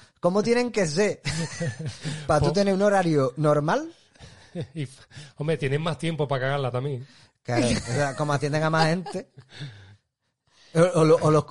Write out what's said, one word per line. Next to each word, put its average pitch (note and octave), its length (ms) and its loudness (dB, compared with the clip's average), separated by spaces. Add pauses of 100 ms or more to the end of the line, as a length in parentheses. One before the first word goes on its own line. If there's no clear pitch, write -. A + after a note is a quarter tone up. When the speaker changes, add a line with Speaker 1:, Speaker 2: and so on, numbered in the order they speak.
(220)
Speaker 1:
¿Cómo F#3+ 220 2
tienen A#3+ 300 0
que G3 140 0
ser? E3+ 360 -2
Speaker 2:
<laughs> D#3 1040 -8
Speaker 1:
Pa' D3+ 120 4
tú D3 80 2
Speaker 2:
Pues E3 60 0
Speaker 1:
tener G3 200 2
un F#3+ 80 0
horario E3+ 560 2
normal. D#3 540 2 (600)
Speaker 2:
<laughs> E3+ 200 -10
Y D#3 100 -8
f-, - 180 -14 (360)
hombre, D3+ 200 -2
tienen C#3+ 240 -2
más D#3+ 160 -4
tiempo D#3 320 -4
para C3+ 160 -2
cagarla C3+ 260 -2
también. B2+ 340 -6 (380)
Speaker 1:
Claro, A#2+ 240 0
o A#2+ 260 -2
sea, C3+ 220 -2
como D3+ 180 -2
atienden D3 300 0
a D#3 60 0
más D#3+ 180 2
gente. F#3 420 -4 (1400)
O, F3 280 4
o - 40 6
lo, D#3 120 6
o D#3+ 140 2
los, D3+ 200 4